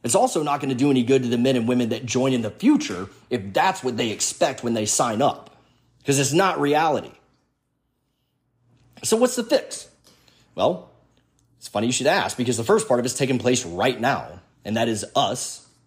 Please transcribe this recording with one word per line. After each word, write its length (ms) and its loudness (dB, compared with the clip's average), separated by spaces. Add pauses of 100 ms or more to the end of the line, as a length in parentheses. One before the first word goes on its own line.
It's 100 -2
also 300 2
not 160 0
gonna 160 -2
do 160 4
any 100 4
good 220 4
to 60 -2
the 80 0
men 180 2
and 120 0
women 220 2
that 160 -6
join 280 0
in 100 0
the 80 -4
future 580 0 (220)
if 220 -6
that's 300 0
what 140 -4
they 140 -2
expect 520 -2
when 120 -2
they 100 -2
sign 360 0
up, 360 -2 (480)
'cause 140 2
it's 140 0
not 280 2
reality. 520 0 (1900)
So 140 2
what's 180 2
the 80 -4
fix? 440 -2 (680)
Well, 380 -2 (680)
it's 120 -20
funny 180 -2
you 60 0
should 120 -2
ask, 320 0
because 200 -2
the 60 -4
first 240 2
part 120 2
of 60 -2
it's 120 -4
taking 220 0
place 260 0
right 340 -2
now, 420 -4 (220)
and 140 -4
that 100 0
is 180 -4 (100)
us 500 -2 (220)